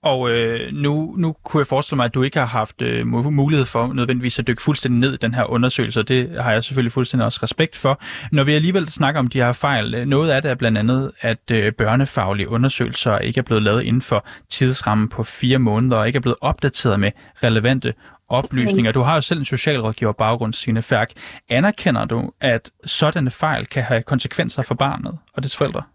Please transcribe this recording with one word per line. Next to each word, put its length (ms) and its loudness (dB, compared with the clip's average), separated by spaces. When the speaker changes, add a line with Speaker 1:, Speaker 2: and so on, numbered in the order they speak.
Speaker 1:
Og, 280 2
øh, 300 0
nu, 460 -2
nu 140 2
kunne 160 0
jeg 60 0
forestille 300 -2
mig, 80 4
at 100 -2
du 80 2
ikke 160 0
har 80 2
haft, 360 -4
øh, 180 0
mu-, 300 0
mulighed 360 2
for 260 -2
nødvendigvis 460 -2
at 80 -2
dykke 160 -2
fuldstændig 380 2
ned 140 2
i 20 -8
den 180 -2
her 100 2
undersøgelse, 560 0
og 80 -2
det 340 0
har 100 2
jeg 120 2
selvfølgelig 280 0
fuldstændig 340 0
også 160 -2
respekt 400 -2
for. 180 0
Når 120 4
vi 80 2
alligevel 360 0
snakker 300 0
om 80 2
de 120 -2
her 140 2
fejl, 420 0
øh, 120 -4
noget 240 2
af 120 2
det 80 0
er 40 0
blandt 240 2
andet, 420 2
at, 320 -4
øh, 200 2
børnefaglige 760 0
undersøgelser 680 0
ikke 200 -2
er 40 -2
blevet 200 2
lavet 200 2
inden 200 2
for 240 -2
tidsrammen 600 0
på 160 -6
fire 340 0
måneder, 380 2
og 100 2
ikke 100 0
er 60 0
blevet 180 0
opdateret 600 0
med 100 2
relevante 520 2
oplysninger. 640 2
Speaker 2:
Mm. 40 0
Speaker 1:
Du 60 4
har 140 4
jo 60 2
selv 180 -2
en 60 -4
socialrådgiver-baggrund, 1080 0
Signe 300 -2
Færk. 280 0
Anerkender 560 2
du, 360 -4
at 300 0
sådanne 460 0
fejl 360 -2
kan 160 -4
have 200 0
konsekvenser 600 -4
for 120 -2
barnet 440 -4
og 60 -4
dets 140 -4
forældre? 260 -2